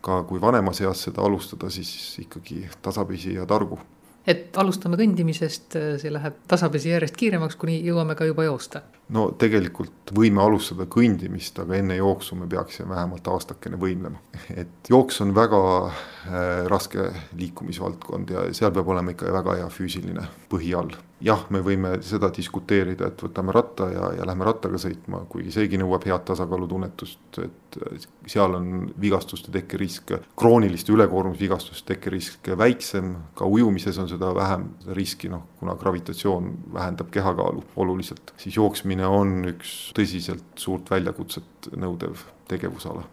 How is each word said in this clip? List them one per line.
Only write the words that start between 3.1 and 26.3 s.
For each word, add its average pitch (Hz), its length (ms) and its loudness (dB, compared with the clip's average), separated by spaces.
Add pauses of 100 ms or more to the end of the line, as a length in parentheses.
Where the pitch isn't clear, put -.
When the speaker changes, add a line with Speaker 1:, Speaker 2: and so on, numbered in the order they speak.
Speaker 1:
ja 92 140 -6
targu. 101 280 0 (520)
Speaker 2:
Et - 320 0
alustame 180 380 0
kõndimisest, 170 760 0 (240)
see 151 140 -6
läheb 147 340 -6
tasapisi 165 440 2
järjest 160 260 0
kiiremaks, 175 420 0
kuni 165 220 -2
jõuame 165 360 0
ka 160 100 0
juba 160 180 2
joosta. 143 380 -4 (260)
Speaker 1:
No 110 200 4 (120)
tegelikult 101 720 2
võime 101 300 8
alustada 95 420 4
kõndimist, 92 760 2
aga 92 160 0
enne 92 180 0
jooksu 95 400 0
me 90 120 -6
peaksime 90 440 -4
vähemalt 87 380 -4
aastakene 90 500 -6
võimlema. 90 400 -4 (320)
Et 85 380 -4
jooks 127 340 6
on 98 100 2
väga, 107 260 6 (280)
äh, 90 580 -6 (220)
raske 95 400 0 (300)
liikumisvaldkond 90 960 -8
ja 92 180 0
seal 98 220 2
peab 92 180 0
olema 87 220 -2
ikka 90 180 -2
väga 92 280 0
hea 87 120 -6
füüsiline 87 540 -6 (240)
põhi 87 260 -2
all. 82 160 -4 (260)
Jah, 104 220 2 (100)
me 98 80 0
võime 95 400 0
seda 92 320 0
diskuteerida, 92 800 0
et - 100 -12
võtame 95 320 -4
ratta 101 400 2
ja, 90 140 -4 (100)
ja 90 140 -6
lähme 92 180 -2
rattaga 92 320 0
sõitma, 90 480 -8
kuigi 87 240 -10
seegi 104 300 2
nõuab 90 260 0
head 90 220 0
tasakaalutunnetust, 90 1120 -6